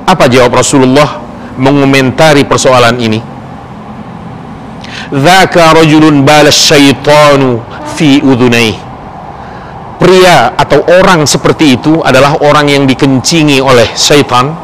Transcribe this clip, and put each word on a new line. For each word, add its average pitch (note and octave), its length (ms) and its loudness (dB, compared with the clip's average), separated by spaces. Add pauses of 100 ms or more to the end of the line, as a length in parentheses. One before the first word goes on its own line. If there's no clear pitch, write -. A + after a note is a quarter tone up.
Apa E3+ 240 0
jawab B2 320 2
Rasulullah C3 640 0 (320)
mengomentari C3+ 880 2
persoalan B2 560 2
ini? A2+ 240 -2 (1900)
"Dzaka D#3+ 640 2
rajulun D#3 480 2
bala D3+ 240 4
syaitanu C#3 1120 2 (320)
fi D3 240 2
udhunai." A#2 720 0 (1080)
Pria F3+ 560 4
atau D3 240 0 (160)
orang F3+ 320 2
seperti C3+ 480 0
itu D#3 240 -2
adalah C#3+ 400 0
orang D3 320 2
yang C#3 160 0
dikencingi C#3 720 0
oleh B2+ 400 2
syaitan C#3 640 0